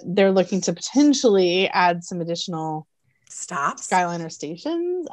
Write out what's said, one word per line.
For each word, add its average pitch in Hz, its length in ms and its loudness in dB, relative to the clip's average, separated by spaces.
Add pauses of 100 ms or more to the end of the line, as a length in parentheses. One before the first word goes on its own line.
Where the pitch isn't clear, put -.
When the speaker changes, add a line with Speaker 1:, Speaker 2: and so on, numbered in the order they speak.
Speaker 1:
they're 196 280 4
looking 185 300 2
to 180 100 -2
potentially 196 960 4
add 175 340 2
some 175 180 -8
additional 160 680 -6 (400)
Speaker 2:
Stops? - 600 -6
Speaker 1:
Skyliner 175 420 0
stations. 330 840 -6